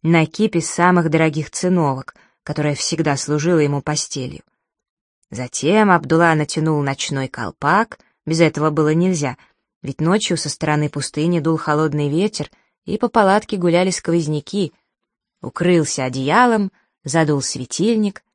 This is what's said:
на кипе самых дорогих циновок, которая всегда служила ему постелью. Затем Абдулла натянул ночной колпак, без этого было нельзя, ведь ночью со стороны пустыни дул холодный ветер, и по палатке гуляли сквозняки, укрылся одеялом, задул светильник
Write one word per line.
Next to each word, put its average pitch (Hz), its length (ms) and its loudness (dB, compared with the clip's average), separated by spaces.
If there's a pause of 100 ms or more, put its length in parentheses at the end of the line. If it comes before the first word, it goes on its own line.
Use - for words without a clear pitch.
на 165 240 4
кипе 208 340 0
самых 175 500 2
дорогих 156 400 0
циновок, 156 640 -2 (340)
которая 147 260 -2
всегда 151 440 -2
служила 151 400 0
ему 143 240 0
постелью. 143 600 -8 (880)
Затем 165 600 0
Абдулла 160 440 2
натянул 156 460 0
ночной 135 480 -4
колпак, 156 720 -2 (260)
без 160 160 0
этого 156 300 2
было 151 240 2
нельзя, 160 420 0 (460)
ведь 135 180 -8
ночью 175 380 0
со - 100 -6
стороны 151 400 -2
пустыни 151 520 -2
дул 156 180 0
холодный 151 500 0
ветер, 180 420 -4 (360)
и 180 100 -6
по 233 140 -2
палатке 208 480 2
гуляли 175 320 2
сквозняки, 165 840 -2 (720)
укрылся 165 640 0
одеялом, 190 680 0 (320)
задул 147 380 2
светильник 208 840 -2 (100)